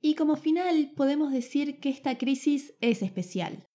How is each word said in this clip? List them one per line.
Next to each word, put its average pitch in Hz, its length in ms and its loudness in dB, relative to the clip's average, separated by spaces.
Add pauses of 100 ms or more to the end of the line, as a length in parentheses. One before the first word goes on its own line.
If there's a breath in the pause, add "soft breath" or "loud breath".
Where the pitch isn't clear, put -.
Y 302 140 2
como 302 220 2
final, 320 580 2
podemos 285 380 2
decir 285 480 -2
que 285 80 -2
esta 269 280 -2
crisis 277 640 0
es 233 220 0
especial. 180 720 -6